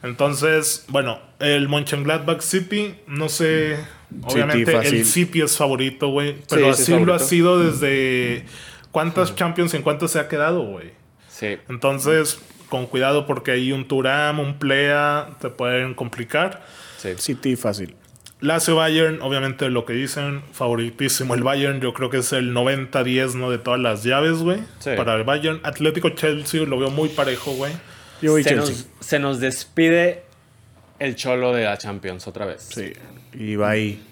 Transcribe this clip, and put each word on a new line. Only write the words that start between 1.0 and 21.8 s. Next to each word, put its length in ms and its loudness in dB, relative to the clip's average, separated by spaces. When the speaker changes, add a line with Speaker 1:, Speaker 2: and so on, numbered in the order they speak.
Speaker 1:
el 280 2
Mönchengladbach 720 -2
City, 520 -2
no 200 -4
sé, 480 0
Speaker 2:
City, 120 -14
Speaker 1:
obviamente 500 2
Speaker 2:
fácil. 260 4
Speaker 1:
el 80 2
City 340 2
es 160 2
favorito, 520 0
güey, 260 0
Speaker 3:
Sí, 160 -16
Speaker 1:
pero 160 6
Speaker 3:
sí, 40 8
es 100 4
Speaker 1:
así 120 4
lo 60 6
ha 200 4
Speaker 3:
favorito. 80 0
Speaker 1:
sido 320 6
desde 760 0
cuántas 380 0
Speaker 3:
Ujú. 80 -10
Speaker 1:
Champions 360 0
y 40 -2
en 40 -4
cuántas 300 0
se 80 2
ha 80 -4
quedado, 340 0
güey. 300 -10
Speaker 3:
Sí. 280 -6
Speaker 1:
Entonces, 720 0
con 180 -4
cuidado 400 2
porque 240 -2
ahí 220 2
un 160 -6
Thuram, 500 2
un 220 -4
Plea 720 2
te 100 -6
pueden 440 -2
complicar. 680 -4
Speaker 3:
Sí. 180 -8
Speaker 2:
City 400 -2
fácil. 400 -6
Speaker 1:
Lazio 380 2
Bayern, 460 2
obviamente 480 -2
lo 160 -2
que 80 -6
dicen, 480 -6
favoritísimo 840 -2
el 80 0
Bayern, 380 0